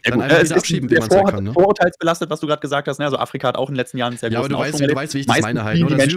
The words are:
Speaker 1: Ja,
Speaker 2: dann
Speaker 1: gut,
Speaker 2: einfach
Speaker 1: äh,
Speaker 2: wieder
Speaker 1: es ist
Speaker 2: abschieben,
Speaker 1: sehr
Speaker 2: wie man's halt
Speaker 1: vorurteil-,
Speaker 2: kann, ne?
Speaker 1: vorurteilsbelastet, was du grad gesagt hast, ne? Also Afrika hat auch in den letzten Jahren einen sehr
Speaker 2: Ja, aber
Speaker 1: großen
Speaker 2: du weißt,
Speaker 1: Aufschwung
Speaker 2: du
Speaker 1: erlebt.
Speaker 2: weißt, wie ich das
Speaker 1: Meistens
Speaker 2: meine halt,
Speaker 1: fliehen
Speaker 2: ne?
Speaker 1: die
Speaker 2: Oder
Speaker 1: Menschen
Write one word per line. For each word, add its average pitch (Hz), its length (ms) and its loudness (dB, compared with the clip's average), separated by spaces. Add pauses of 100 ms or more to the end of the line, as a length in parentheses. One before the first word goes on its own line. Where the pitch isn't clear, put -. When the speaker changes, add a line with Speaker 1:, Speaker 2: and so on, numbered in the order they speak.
Speaker 1:
Ja, 123 60 2
Speaker 2:
dann 123 100 2
Speaker 1:
gut, 117 40 -2
Speaker 2:
einfach 147 140 4
Speaker 1:
äh, 151 40 6
Speaker 2:
wieder - 0 -
Speaker 1:
es 165 80 2
ist 160 80 2
Speaker 2:
abschieben, 143 320 -2
Speaker 1:
sehr 165 80 4
Speaker 2:
wie - 20 4
man's 139 140 2
halt 196 100 6
Speaker 1:
vorurteil-, 196 120 0
Speaker 2:
kann, 98 80 -4
ne? 101 100 -4
Speaker 1:
vorurteilsbelastet, 175 760 2
was 151 100 -4
du 156 60 -4
grad 147 140 -2
gesagt 143 280 -4
hast, 139 100 -6
ne? 147 80 -2
Also 135 100 -2
Afrika 135 320 -4
hat 123 80 0
auch 131 120 -4
in 143 60 -8
den 131 40 -2
letzten 123 180 -4
Jahren 123 140 -2
einen 120 80 -10
sehr 117 120 -4
Speaker 2:
Ja, 113 100 0
aber 135 80 -4
Speaker 1:
großen 139 60 -2
Speaker 2:
du - 40 -2
weißt, 135 160 -4
Speaker 1:
Aufschwung 151 60 -4
Speaker 2:
du - 20 2
Speaker 1:
erlebt. 143 140 2
Speaker 2:
weißt, 147 180 -6
wie 139 60 -2
ich 135 60 -4
das 131 80 2
Speaker 1:
Meistens 143 200 2
Speaker 2:
meine 117 100 -2
halt, 107 120 0
Speaker 1:
fliehen 170 80 4
Speaker 2:
ne? 160 40 0
Speaker 1:
die 151 60 0
Speaker 2:
Oder 139 80 4
Speaker 1:
Menschen 143 140 4